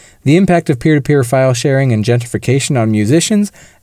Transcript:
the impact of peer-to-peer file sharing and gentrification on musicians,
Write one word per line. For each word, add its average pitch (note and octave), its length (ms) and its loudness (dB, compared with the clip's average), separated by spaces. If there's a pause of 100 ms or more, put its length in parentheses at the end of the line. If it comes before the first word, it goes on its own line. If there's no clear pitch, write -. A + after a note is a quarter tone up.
(220)
the D3 140 2
impact F3 340 2
of B2+ 80 -2
peer-to-peer D3 460 0
file C3 300 0
sharing C3+ 380 0
and G#2+ 120 0
gentrification A#2+ 760 -2
on A2 120 0
musicians, E3 580 0 (320)